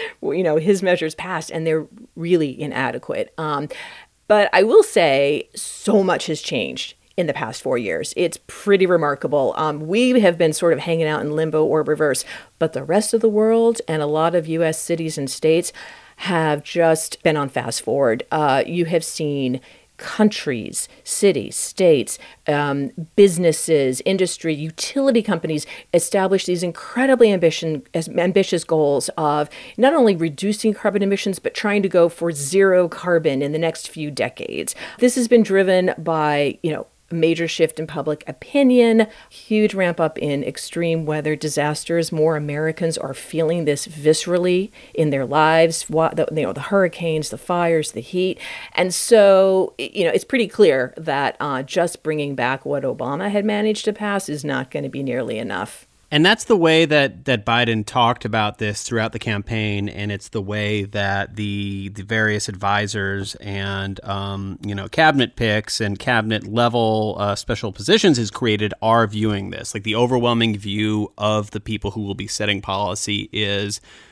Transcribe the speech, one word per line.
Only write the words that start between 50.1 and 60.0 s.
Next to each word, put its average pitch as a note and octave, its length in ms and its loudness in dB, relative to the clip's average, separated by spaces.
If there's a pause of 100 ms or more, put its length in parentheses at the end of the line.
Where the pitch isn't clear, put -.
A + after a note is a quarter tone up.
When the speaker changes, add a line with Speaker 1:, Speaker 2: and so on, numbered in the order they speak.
Speaker 1:
it's - 140 0
pretty A#3+ 240 0
clear C3+ 480 4
that, C#3+ 420 -2
uh, C#3 240 -4
just - 400 -2
bringing D3 320 -4
back C3 300 -4
what C#3 180 -2
Obama C#3+ 480 -4
had G3+ 140 0
managed G#3+ 400 -2
to G#3+ 80 -2
pass G3+ 380 -4
is D3 120 -8
not C3+ 280 -4
gonna C#3+ 180 -6
be C3+ 140 -8
nearly A#2+ 340 -4
enough. G2+ 500 -8 (240)
Speaker 2:
And D3+ 160 4
that's G#3+ 180 2
the A3 140 4
way D#3+ 260 6
that, C#3+ 400 0
that A#2+ 220 -2
Biden A#2 400 0
talked B2 400 0
about G#2+ 320 -2
this G#2 240 -6
throughout A2+ 300 -2
the A2+ 60 -8
campaign, G#2 680 -4
and G#2 240 -8